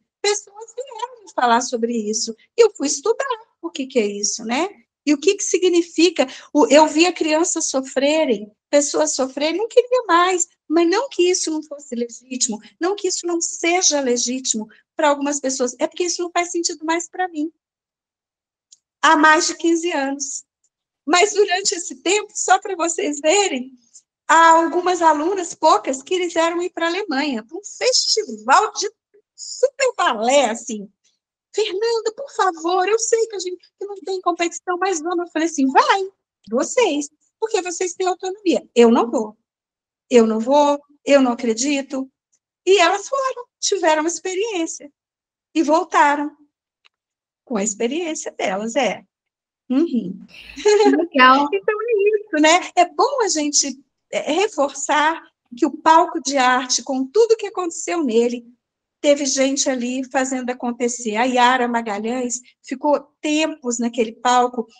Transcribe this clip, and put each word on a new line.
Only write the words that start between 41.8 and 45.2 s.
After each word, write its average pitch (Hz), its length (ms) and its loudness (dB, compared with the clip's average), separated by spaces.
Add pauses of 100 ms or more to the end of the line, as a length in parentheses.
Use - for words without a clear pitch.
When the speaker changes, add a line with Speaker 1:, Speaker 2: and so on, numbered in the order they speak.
Speaker 1:
E 381 140 6
elas 370 300 2
foram, 523 360 -4 (140)
tiveram 320 440 0
uma 330 60 -4
experiência 359 840 -6 (640)